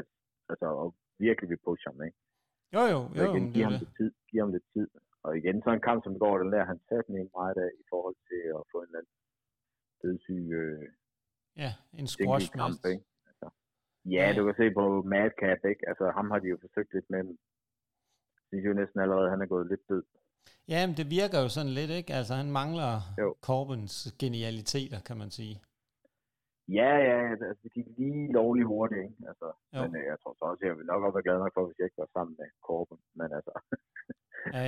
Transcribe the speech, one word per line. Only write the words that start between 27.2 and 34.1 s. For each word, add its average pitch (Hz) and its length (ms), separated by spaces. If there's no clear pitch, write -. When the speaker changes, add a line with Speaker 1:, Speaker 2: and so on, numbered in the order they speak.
Speaker 1:
altså, 110 160
det 113 100
gik 120 140
lige 143 340
lovligt 120 340
hurtigt, 107 400
ikke? 107 100
Altså, - 180
Speaker 2:
Jo. 135 80
Speaker 1:
men, 82 140
øh, 73 160
jeg 76 100
tror 71 160
så 80 120
også, 90 160
jeg 87 100
ville 80 160
nok 98 120
også 98 120
være 92 120
glad 90 100
nok 95 160
for, 92 120
hvis 82 120
jeg 90 80
ikke - 180
var - 120
sammen 85 240
med 73 80
Corbin, 82 320
men 80 140
altså. - 140